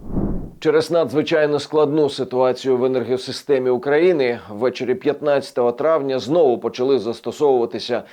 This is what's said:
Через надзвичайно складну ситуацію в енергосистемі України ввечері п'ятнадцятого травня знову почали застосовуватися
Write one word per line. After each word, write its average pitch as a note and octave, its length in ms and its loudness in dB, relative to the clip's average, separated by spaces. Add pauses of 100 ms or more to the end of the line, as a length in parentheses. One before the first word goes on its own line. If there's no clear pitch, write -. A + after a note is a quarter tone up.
(600)
Через D#3 320 0
надзвичайно D3+ 680 0
складну D3 500 2
ситуацію B2+ 680 0
в B2 80 2
енергосистемі B2+ 840 -2
України C#3 680 2 (100)
ввечері B2 460 -2
п'ятнадцятого C#3+ 760 0
травня C#3 480 0
знову B2+ 380 2
почали B2 420 0
застосовуватися A#2 1120 -2